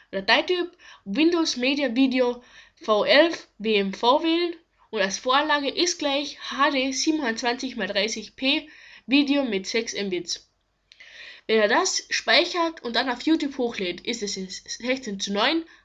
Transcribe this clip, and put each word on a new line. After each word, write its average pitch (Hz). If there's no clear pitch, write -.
Dateityp 311
Windows 320
Media 262
Video 247
V 214
elf 311
W 214
M 196
V 254
wählen 339
und 220
als 190
Vorlage 285
ist -
gleich 285
H 269
D 269
siebenundzwanzig 254
mal 196
dreißig 208
P 294
Video 277
mit 196
sechs 226
Mbits. 180
Wenn 220
ihr 208
das 339
speichert 330
und 233
dann 254
auf 247
YouTube 302
hochlädt, 202
ist 233
es 196
in 190
sechzehn 226
zu 196
neun 277